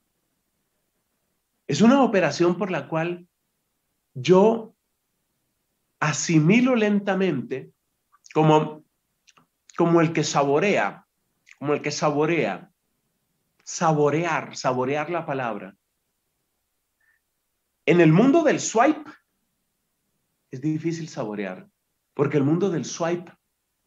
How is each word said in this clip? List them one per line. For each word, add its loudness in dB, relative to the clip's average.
es -2
una 6
operación 0
por -6
la -6
cual -6
yo 2
asimilo 2
lentamente -2
como, 2
como 2
el 2
que -2
saborea, -2
como -4
el -4
que -6
saborea, -2
saborear, -2
saborear -4
la -6
palabra. -8
En 4
el 6
mundo 4
del 2
swipe 0
es -14
difícil -6
saborear, -10
porque -2
el 2
mundo 0
del -4
swipe -8